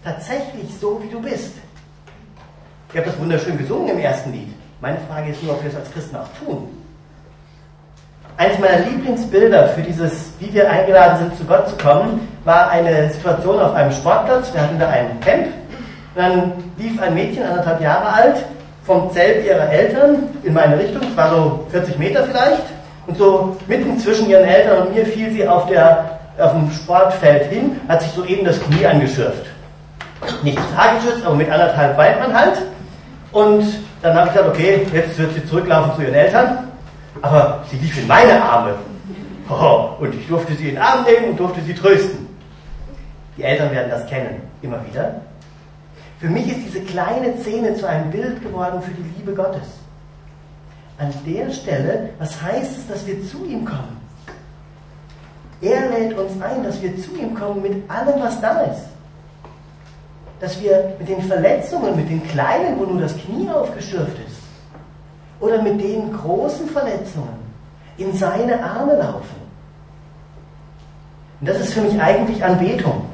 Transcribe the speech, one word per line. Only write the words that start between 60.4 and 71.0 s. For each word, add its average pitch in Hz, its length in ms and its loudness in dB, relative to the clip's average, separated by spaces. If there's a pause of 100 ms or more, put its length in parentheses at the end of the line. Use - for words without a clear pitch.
Dass 185 220 -10
wir 190 360 2
mit 170 100 -12
den 190 140 -4
Verletzungen, 190 760 0
mit 156 140 -2
den 160 180 -4
kleinen, 349 520 -2
wo 196 60 -2
nur 180 160 -2
das 151 160 -4
Knie 302 320 -6
aufgeschürft 233 680 -4 (100)
ist, - 140 -18 (1000)
oder 220 220 0
mit 202 200 -2
den 214 320 -4
großen 294 560 -4
Verletzungen 156 680 -6 (600)
in 190 180 -6
seine 220 480 -2
Arme 277 320 0
laufen. - 460 -4 (2000)